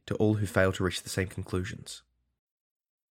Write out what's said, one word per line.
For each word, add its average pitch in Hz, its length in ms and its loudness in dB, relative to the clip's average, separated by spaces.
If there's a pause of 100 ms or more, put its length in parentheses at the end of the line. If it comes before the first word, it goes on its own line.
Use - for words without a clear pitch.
to - 100 -4
all 107 200 4
who 104 100 0
fail 95 280 4
to 98 100 -2
reach 90 180 0
the - 80 -14
same 92 180 -2
conclusions. - 760 -6 (1080)